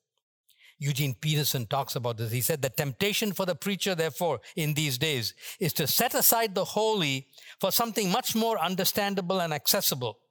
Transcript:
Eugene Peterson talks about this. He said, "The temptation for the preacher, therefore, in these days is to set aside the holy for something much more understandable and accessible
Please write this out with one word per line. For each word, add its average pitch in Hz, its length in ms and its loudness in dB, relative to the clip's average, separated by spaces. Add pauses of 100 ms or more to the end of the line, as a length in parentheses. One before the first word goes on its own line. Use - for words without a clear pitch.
(760)
Eugene 143 360 -2
Peterson 147 540 0
talks 139 280 -2
about 120 220 -4
this. 113 140 -4
He 123 100 -2
said, 151 200 0
"The 135 80 0
temptation 190 640 -2
for 190 120 -2
the 180 80 0
preacher, 190 400 -2
therefore, 160 460 0 (160)
in 151 200 0
these 143 220 0
days 131 380 0 (240)
is 165 140 0
to 151 140 0
set - 280 2
aside 226 400 4
the 185 100 0
holy 180 640 0 (320)
for 190 120 2
something 226 380 2
much - 240 2
more 220 240 2
understandable 185 840 0
and 165 120 0
accessible 139 680 0 (120)